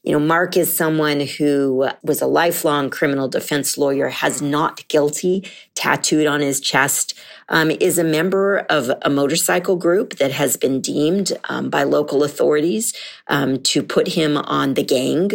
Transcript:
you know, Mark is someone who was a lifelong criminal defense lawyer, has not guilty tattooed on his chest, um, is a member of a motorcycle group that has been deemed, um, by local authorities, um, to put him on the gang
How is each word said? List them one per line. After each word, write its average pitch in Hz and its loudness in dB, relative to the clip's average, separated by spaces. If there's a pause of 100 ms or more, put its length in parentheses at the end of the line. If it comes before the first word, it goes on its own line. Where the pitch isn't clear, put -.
you 151 0
know, 151 4
Mark 170 2
is 156 2
someone 156 0
who 139 0 (140)
was 147 -2
a 135 0
lifelong 151 0
criminal 139 -2
defense 135 -4
lawyer, 139 0
has - -2
not 147 -2
guilty 160 0 (240)
tattooed 151 0
on 147 0
his 139 -2
chest, - 0 (340)
um, 160 2
is 156 2
a 170 2
member 185 2
of 135 0 (100)
a - -4
motorcycle 165 0
group 180 0
that 139 0
has 135 -2
been 135 0
deemed, 151 0 (160)
um, 131 -4
by 143 0
local 147 2
authorities, 156 0 (360)
um, 135 0
to - 0
put - 0
him 151 0
on 139 0
the 143 0
gang 139 0